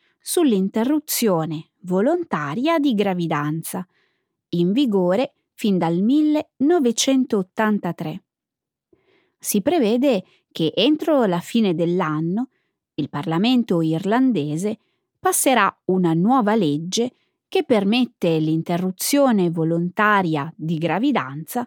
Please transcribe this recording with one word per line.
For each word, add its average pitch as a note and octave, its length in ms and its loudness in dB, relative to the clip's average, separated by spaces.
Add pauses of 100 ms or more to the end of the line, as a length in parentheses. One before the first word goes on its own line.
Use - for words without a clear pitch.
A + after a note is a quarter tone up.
(220)
sull'interruzione G#3 1500 0 (120)
volontaria A#3+ 920 -2
di C#4+ 160 2
gravidanza, E3 920 -2 (640)
in F3 240 0
vigore G#3 600 0 (180)
fin G3 260 0
dal E3+ 220 0
millenovecentottantatré. A#3+ 2250 0 (1160)
Si - 200 -2
prevede B3 640 2 (260)
che - 240 -2
entro C#4+ 480 2
la F3 160 0
fine G#3 340 0
dell'anno E3+ 760 -2 (460)
il C#3+ 120 -4
Parlamento F#3+ 760 0
irlandese F#3 1000 0 (380)
passerà B3+ 560 2 (120)
una F#3 280 2
nuova G#3 420 2
legge F#3 580 -2 (340)
che F#4 160 0
permette G3+ 760 0
l'interruzione F3+ 1120 0
volontaria E3+ 1080 0
di D#3+ 200 -4
gravidanza E3 880 -4